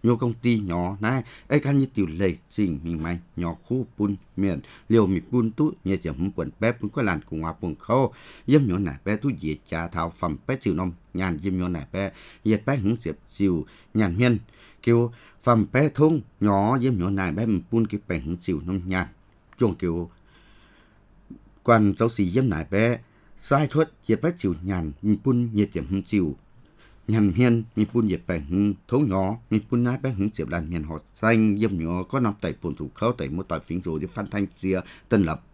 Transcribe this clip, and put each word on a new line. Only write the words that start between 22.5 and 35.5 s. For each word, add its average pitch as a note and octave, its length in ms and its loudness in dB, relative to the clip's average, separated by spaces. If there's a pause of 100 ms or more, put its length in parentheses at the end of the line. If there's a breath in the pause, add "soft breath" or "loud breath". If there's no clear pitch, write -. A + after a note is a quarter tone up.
bé, A#2 280 2 (420 soft breath)
sai C#3+ 260 2
thuất, D#3 240 2 (180)
diệt A2 140 2
bé E3 140 0
chịu F#2 260 -2
nhàn, F2+ 300 -4 (100)
mình G#2 220 2
phun A#2+ 280 2
nhiệt G#2 200 2
chậm D#2+ 140 -4
hứng F#2+ 160 -2
chịu, F2 340 0 (720 soft breath)
nhàn G#2+ 280 2
miên, A#2 260 4 (140)
mình G#2+ 160 2
phun A#2 160 2
diệt F2 180 -2
bé F2 120 -2
hứng F#2 360 0 (140)
thấu B2 120 2
nhỏ, G2 360 0 (140)
mình A2 100 2 (100)
phun A#2+ 140 2
nải B2 140 -2
bé C3+ 120 -4
hứng G2+ 240 -2
diệp D2 140 -6
đàn D#2+ 220 -4
miên E2 120 -4
họ D#2 160 -8 (160)
xanh, A2 460 4
diêm A2 180 2
nhỏ E2+ 240 -2
có C3 180 -4
nằm G#2+ 200 0
tại E2 220 -4
phun D#2 120 -4
thủ C#2+ 200 -10
khâu, A#2 180 0
tại D2+ 160 -6
một E2+ 200 -6
tỏi E2 120 -4
phím F2 200 -6
rồi, E2 200 -4 (120)
phan G#2 140 -8
thanh G2+ 280 -2
xia, F#2+ 260 -2 (280 loud breath)
tân G#2+ 140 4
lập. D#2+ 200 -2 (120)